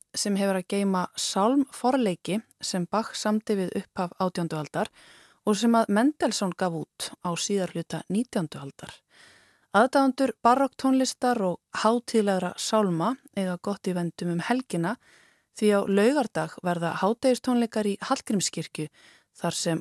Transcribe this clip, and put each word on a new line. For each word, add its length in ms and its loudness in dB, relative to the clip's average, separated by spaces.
sem 320 -2
hefur 160 2
að 160 -8
geyma 400 0
sálmforleiki 1300 0
sem 320 -4
Bach 240 -4
samdi 480 -2
við 160 -4
upphaf 400 -8
átjándu 400 -2
aldar 320 -4
og 140 2
sem 160 4
að 160 4
Mendelssohn 680 0
gaf 240 -2
út 280 -10
á 140 -4
síðarhluta 720 -4
nítjándu 500 -2
aldar. 340 -16
Aðdáendur 560 4
barokktónlistar 960 2
og 140 -2
hátíðlegra 720 2
sálma 600 0
eiga 240 -2
gott 320 -6
í 60 0
vendum 400 -4
um 100 -2
helgina 480 -2
því 160 4
á 60 4
laugardag 720 2
verða 380 -2
hádegistónleikar 880 0
í 60 -2
Hallgrímskirkju 800 -2
þar 240 -4
sem 220 -2